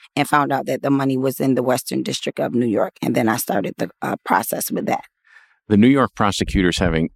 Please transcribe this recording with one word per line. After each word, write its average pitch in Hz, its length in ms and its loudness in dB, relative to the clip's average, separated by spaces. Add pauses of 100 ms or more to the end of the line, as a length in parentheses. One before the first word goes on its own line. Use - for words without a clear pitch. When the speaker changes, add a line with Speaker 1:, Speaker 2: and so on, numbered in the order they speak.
(160)
Speaker 1:
and 143 120 0
found 143 240 2
out 131 140 -2
that 135 160 -4
the 143 80 0
money 139 260 0
was 131 240 -2
in 135 160 2
the 123 80 0
Western 127 380 -2
District - 380 -6
of - 160 -4
New 120 100 0
York. 110 280 0 (100)
And 120 120 0
then 117 140 0
I 113 80 0
started 98 400 -4
the, - 140 -6 (100)
uh, 135 140 -4 (100)
process - 460 -2
with - 160 -4
that. - 180 -4 (640)
Speaker 2:
The 104 80 4
New 110 100 8
York 135 280 4
prosecutors, 98 640 0
having 82 360 2